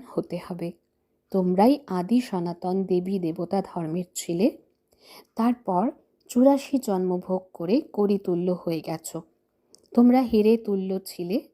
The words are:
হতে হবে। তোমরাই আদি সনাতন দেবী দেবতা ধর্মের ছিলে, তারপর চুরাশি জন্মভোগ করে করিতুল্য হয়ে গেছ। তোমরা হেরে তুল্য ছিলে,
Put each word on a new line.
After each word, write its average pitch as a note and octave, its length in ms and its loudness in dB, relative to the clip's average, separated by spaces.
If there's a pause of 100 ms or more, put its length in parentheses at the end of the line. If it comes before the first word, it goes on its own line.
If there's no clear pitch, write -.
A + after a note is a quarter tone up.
হতে - 320 -6 (100)
হবে। F3 240 -8 (580)
তোমরাই F#3+ 560 4
আদি F#3 340 0
সনাতন F#3 640 -4
দেবী F#3 340 -2
দেবতা F3 440 -4
ধর্মের E3+ 420 -6 (100)
ছিলে, F3+ 440 -2 (760)
তারপর A3+ 560 0 (380)
চুরাশি C#4 500 4
জন্মভোগ F#3 640 -2 (100)
করে F#3 280 0
করিতুল্য G3 720 0
হয়ে E3+ 280 -4
গেছ। D#3+ 360 -10 (760)
তোমরা B3 260 6
হেরে A3+ 360 4
তুল্য F#3+ 500 -4
ছিলে, F3+ 480 -6